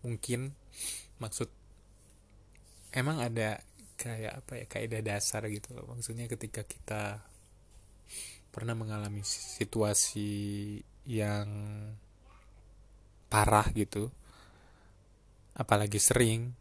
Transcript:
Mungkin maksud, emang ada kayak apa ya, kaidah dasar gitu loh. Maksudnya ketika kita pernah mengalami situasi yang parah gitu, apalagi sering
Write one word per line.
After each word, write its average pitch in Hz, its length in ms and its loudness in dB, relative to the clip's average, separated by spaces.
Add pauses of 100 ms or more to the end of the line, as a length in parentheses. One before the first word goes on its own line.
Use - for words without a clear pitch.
Mungkin 123 480 -2 (720)
maksud, 113 240 -4 (1400)
emang 135 320 2
ada 113 400 0 (320)
kayak 113 480 -6
apa - 160 -16
ya, 113 80 -8
kaidah 113 400 -4
dasar 104 400 0
gitu 107 320 -6
loh. 110 160 -12
Maksudnya 117 320 -6
ketika 110 400 -6
kita 107 560 -6 (1300)
pernah 113 240 -4
mengalami 104 480 -4
situasi 104 1600 0 (240)
yang 104 400 2 (1800)
parah 104 480 8
gitu, 104 320 0 (1400)
apalagi 104 480 4
sering 120 600 4